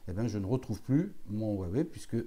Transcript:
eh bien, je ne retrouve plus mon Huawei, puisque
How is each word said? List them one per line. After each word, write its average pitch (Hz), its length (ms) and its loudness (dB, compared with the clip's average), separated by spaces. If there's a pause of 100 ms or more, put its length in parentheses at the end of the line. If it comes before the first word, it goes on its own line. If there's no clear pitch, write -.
eh 92 60 -4
bien, 110 140 0
je 104 100 0
ne 98 80 0
retrouve 113 360 0
plus 165 340 4 (120)
mon 107 280 0
Huawei, 95 280 2
puisque - 420 -4